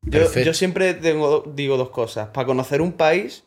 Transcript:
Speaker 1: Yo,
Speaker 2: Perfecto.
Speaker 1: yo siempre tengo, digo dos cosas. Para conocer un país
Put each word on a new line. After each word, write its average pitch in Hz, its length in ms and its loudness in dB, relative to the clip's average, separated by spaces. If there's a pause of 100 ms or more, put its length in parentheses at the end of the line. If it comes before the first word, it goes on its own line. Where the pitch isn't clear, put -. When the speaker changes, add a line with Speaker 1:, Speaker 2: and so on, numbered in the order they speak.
Speaker 1:
Yo, - 60 -6
Speaker 2:
Perfecto. 151 340 4
Speaker 1:
yo 160 80 2
siempre 185 400 0
tengo, 151 500 0 (120)
digo 139 220 0
dos 127 120 -2
cosas. 113 400 -6
Para 127 180 -4
conocer 131 340 0
un 175 120 -2
país 165 540 0